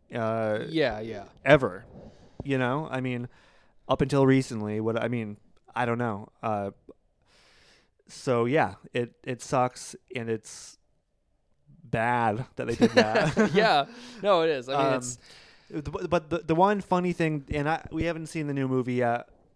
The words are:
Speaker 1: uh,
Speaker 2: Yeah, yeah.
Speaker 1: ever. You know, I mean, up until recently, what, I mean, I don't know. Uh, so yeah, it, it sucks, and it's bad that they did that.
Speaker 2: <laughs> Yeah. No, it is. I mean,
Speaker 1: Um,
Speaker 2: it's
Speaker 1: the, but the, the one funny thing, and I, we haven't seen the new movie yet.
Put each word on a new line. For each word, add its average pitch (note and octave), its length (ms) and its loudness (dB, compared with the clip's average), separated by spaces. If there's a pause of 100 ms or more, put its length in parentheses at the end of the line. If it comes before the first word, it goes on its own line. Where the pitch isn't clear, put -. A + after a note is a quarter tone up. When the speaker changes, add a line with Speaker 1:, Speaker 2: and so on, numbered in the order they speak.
(140)
Speaker 1:
uh, A2 540 -2
Speaker 2:
Yeah, C#3 320 -2
yeah. G#2+ 240 -10 (200)
Speaker 1:
ever. B2+ 400 4 (600)
You C3+ 140 0
know, C3 320 -2
I C3 100 -4
mean, B2 280 -6 (600)
up C3+ 120 0
until C#3 260 4
recently, A2 540 2
what, A2+ 220 0
I A#2 60 -2
mean, A2 300 -6 (360)
I B2 120 -2
don't A#2 120 0
know. G#2+ 300 -4 (140)
Uh, G2+ 280 -2 (1400)
so A#2+ 380 -2
yeah, A#2+ 300 0 (180)
it, A#2+ 220 -4 (100)
it B2+ 180 -8
sucks, - 540 -2 (180)
and A2+ 160 -6
it's - 480 -8 (1040)
bad A#2 640 0 (120)
that B2 100 -6
they A#2 100 -2
did A#3 160 4
that. G#3+ 580 2
Speaker 2:
<laughs> D3 40 -4
Yeah. F3+ 320 4 (360)
No, F#3 200 4
it D#3+ 80 2
is. B2+ 180 -2
I C#3 80 -2
mean, C3+ 160 2
Speaker 1:
Um, B2+ 60 0
Speaker 2:
it's B2 200 -8 (520)
Speaker 1:
the, D3 200 -8
but E3+ 400 -2
the, E3 80 0
the D#3+ 160 0
one G3 260 4
funny F3+ 320 0
thing, D#3 400 0
and D3 160 0
I, D#3+ 220 -2
we D#3+ 140 -4
haven't E3 220 -4
seen D3+ 200 -6
the C#3+ 80 -4
new C3+ 140 0
movie B2+ 260 0
yet. A#2+ 340 0 (280)